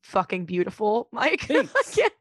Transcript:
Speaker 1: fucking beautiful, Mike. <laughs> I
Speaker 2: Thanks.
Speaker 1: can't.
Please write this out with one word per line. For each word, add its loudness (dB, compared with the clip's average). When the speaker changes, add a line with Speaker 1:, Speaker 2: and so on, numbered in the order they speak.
Speaker 1:
fucking -2
beautiful, -2
Mike. -2
<laughs> -12
I 4
Speaker 2:
Thanks. -2
Speaker 1:
can't. 4